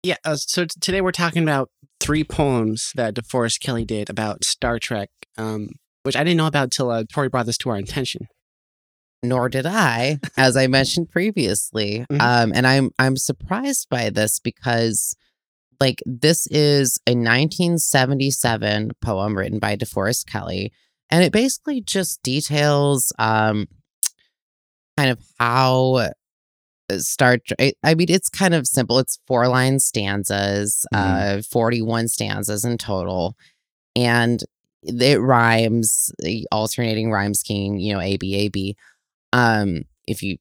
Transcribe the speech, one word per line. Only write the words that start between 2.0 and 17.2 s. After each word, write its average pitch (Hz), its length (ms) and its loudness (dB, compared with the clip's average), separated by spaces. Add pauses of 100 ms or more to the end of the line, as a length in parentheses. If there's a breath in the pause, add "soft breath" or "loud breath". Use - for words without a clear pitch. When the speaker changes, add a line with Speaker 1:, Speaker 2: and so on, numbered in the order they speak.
Speaker 1:
poems 117 720 0
that 113 180 -2
DeForest 117 460 -2
Kelley 117 260 -4
did 104 240 -6
about 107 340 -6
Star 117 360 -2
Trek, 101 300 -6 (280)
um, 107 320 -6 (340)
which 135 120 -4
I 143 80 2
didn't 170 140 2
know 160 100 2
about 143 240 0
till, 127 180 -2
uh, 113 220 -2
Tori 139 180 -2
brought 120 160 -2
this 117 140 -4
to 127 100 -6
our 110 60 -2
attention. 117 520 -6 (960)
Speaker 2:
Nor 123 260 0
did 131 180 -2
I, 143 500 0 (180)
as 131 220 4
I 131 80 6
mentioned 135 460 2
previously. 113 1000 -2
Speaker 1:
Mm-hmm. 143 100 0
Speaker 2:
Um, 117 340 4
and 123 100 2
I'm, 131 320 4
I'm 131 200 2
surprised 240 720 -4
by 117 200 0
this 107 300 0
because, 117 760 -2 (640)
like, 135 280 0
this 139 400 2
is 143 580 2
a 123 80 4
nineteen 147 640 2